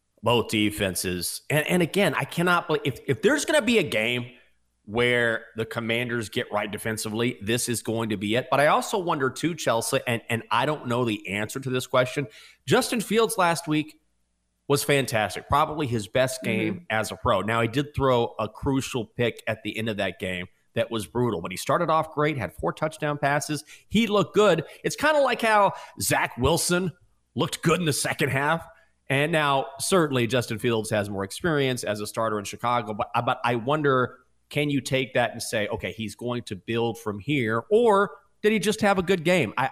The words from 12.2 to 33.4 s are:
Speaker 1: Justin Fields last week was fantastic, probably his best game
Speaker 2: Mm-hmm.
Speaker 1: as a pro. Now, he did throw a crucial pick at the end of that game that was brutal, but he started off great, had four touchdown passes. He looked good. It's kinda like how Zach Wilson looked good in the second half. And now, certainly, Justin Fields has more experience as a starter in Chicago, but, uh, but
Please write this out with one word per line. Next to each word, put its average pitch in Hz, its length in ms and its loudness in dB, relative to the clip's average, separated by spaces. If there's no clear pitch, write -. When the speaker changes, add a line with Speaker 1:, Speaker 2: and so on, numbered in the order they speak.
Speaker 1:
Justin 247 360 2
Fields 220 360 0
last 170 300 2
week 151 320 -2
was 139 160 2
fantastic, 117 680 0
probably 151 360 2
his 113 220 -2
best 131 360 0
game 110 320 -2
Speaker 2:
Mm-hmm. - 140 -14
Speaker 1:
as 110 220 -2
a 95 60 -10
pro. 107 240 2
Now, 113 200 2
he 117 60 4
did 123 260 -4
throw 127 460 2
a 107 100 -2
crucial 131 560 -4
pick - 400 -4
at 110 180 -4
the 104 140 -6
end 110 120 -4
of 101 80 -4
that 98 220 -4
game 90 280 -6
that - 180 -2
was 110 160 -4
brutal, 113 340 -2
but 90 100 -8
he 90 60 -10
started 160 320 0
off 156 240 0
great, 151 240 0
had 92 160 -4
four 165 180 -6
touchdown 151 460 -4
passes. 147 460 -2
He 220 180 2
looked 196 280 2
good. 196 280 6
It's - 120 -2
kinda 302 260 2
like 247 200 0
how 214 320 6
Zach - 360 0
Wilson 170 540 2
looked - 260 -2
good 160 180 4
in 175 60 -2
the 143 80 2
second 139 360 -2
half. 143 360 0
And 143 220 2
now, 143 360 2
certainly, 135 480 4
Justin 117 320 0
Fields 113 300 0
has 101 200 0
more 98 140 -4
experience 135 600 0
as 104 180 -4
a 104 60 -8
starter 110 320 -2
in 98 60 -8
Chicago, 113 480 -2
but, 113 220 -4
uh, 123 60 0
but 127 220 -2